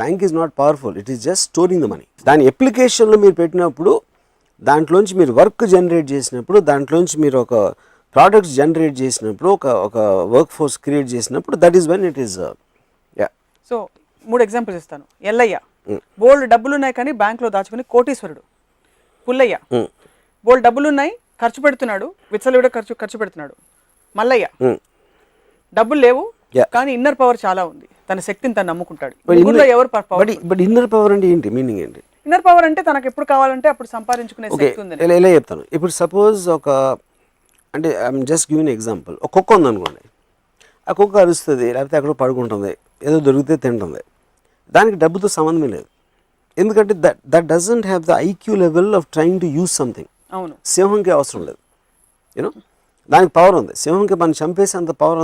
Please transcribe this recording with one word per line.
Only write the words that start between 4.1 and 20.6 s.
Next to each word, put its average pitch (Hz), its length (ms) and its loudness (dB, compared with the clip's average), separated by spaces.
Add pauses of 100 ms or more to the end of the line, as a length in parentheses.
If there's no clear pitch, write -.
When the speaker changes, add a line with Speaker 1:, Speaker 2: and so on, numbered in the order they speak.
Speaker 1:
దాంట్లోంచి 160 580 0
మీరు 139 140 2
వర్క్ 190 320 0
జనరేట్ 170 460 2
చేసినప్పుడు, 139 480 -2
దాంట్లోంచి 151 640 0
మీరు 135 180 0
ఒక 120 160 -2 (600)
ప్రోడక్ట్స్ 180 400 4
జనరేట్ 147 460 0
చేసినప్పుడు, 113 480 -4
ఒక, 190 180 0
ఒక 107 300 -2 (380)
వర్క్ 151 160 2
ఫోర్స్ 147 260 -6
క్రియేట్ 139 360 -4
చేసినప్పుడు, 127 420 -8
that 175 200 4
is 180 100 4
when 180 160 -2 (100)
it 131 60 -12
is, 120 140 -6
uh, 87 220 -10 (680)
yeah. 104 120 -4 (400)
Speaker 2:
So 220 140 -8 (400)
మూడు 233 180 0
ఎగ్జాంపుల్స్ 208 340 -6
ఇస్తాను. 147 260 -20 (180)
ఎల్లయ్య 214 380 -2 (300)
Speaker 1:
Hmm. 104 120 -8 (200)
Speaker 2:
బోల్డ్ 269 320 4
డబ్బులున్నాయి 262 460 2
కానీ 262 120 -4 (100)
బ్యాంకులో 226 360 -4
దాచుకుని 220 260 -8 (100)
కోటీశ్వరుడు. 240 480 -2 (840)
పుల్లయ్య. 247 280 0 (200)
Speaker 1:
Hmm. 117 120 -2 (580)
Speaker 2:
బోల్డ్ 247 220 4